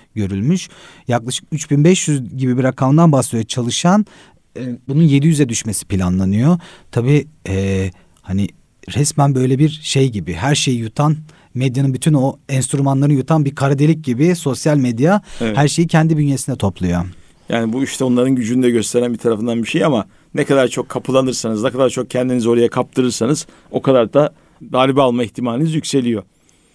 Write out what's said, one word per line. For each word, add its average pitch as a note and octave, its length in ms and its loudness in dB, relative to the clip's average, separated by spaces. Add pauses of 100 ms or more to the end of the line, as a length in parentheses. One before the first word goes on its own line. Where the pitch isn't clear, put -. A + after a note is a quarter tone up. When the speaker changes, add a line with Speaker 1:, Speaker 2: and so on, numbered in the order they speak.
(160)
Speaker 1:
görülmüş. G#2 540 -2 (380)
Yaklaşık A#2+ 440 -2
üç - 200 -8
bin C#3+ 120 4
beş F#3 240 2
yüz C3+ 300 -4
gibi B2+ 200 0
bir B2+ 60 0
rakamdan C#3 480 4
bahsediyor B2+ 320 0
çalışan. E3 600 0 (520)
E, - 40 -10 (260)
bunun C3+ 140 0
yedi C#3+ 260 4
yüze D3 220 2
düşmesi G#2+ 360 -6
planlanıyor. F#2+ 720 2 (320)
Tabii, C3+ 360 2 (200)
e, F#2+ 420 -2 (320)
hani F#2+ 260 -2 (480)
resmen C#3+ 400 0
böyle B2+ 240 2
bir D3+ 240 0
şey C3+ 260 0
gibi, F2+ 240 -6
her G2+ 220 -2
şeyi B2+ 240 -2
yutan, D3 380 0 (360)
medyanın C3 400 0
bütün D3+ 200 2
o C3+ 260 0 (100)
enstrümanlarını C#3 640 0
yutan C#3+ 320 2
bir C#3 100 -4
kara C#3 240 0
delik D#3+ 240 2
gibi C#3 320 0
sosyal D3+ 420 0
medya C3+ 440 2 (200)
Speaker 2:
Evet. A2 160 -2
Speaker 1:
her D3 100 4
şeyi E3 200 0
kendi D#3+ 300 2
bünyesine C#3 380 -2
topluyor. F2+ 500 -2 (440)
Speaker 2:
Yani A2+ 240 -2
bu C3 100 -2
işte C3 200 -4
onların B2+ 320 2
gücünü B2 280 0
de B2 60 4
gösteren A#2+ 440 0
bir A2+ 40 -8
tarafından A#2 460 -2
bir G#2+ 40 -6
şey - 160 0
ama B2 220 0 (280)
ne C#3+ 120 -2
kadar C3+ 220 2
çok A#2+ 220 -8
kapılanırsanız, B2 760 -2
ne C3 80 -2
kadar B2+ 180 0
çok A#2+ 200 -6
kendinizi B2+ 400 -2
oraya A#2+ 200 4
kaptırırsanız B2+ 800 -2 (240)
o B2+ 100 -4
kadar B2 320 2
da G3+ 200 2 (380)
darbe C3 300 2
alma B2 220 0
ihtimaliniz B2 520 -4
yükseliyor. B2 480 -2 (520)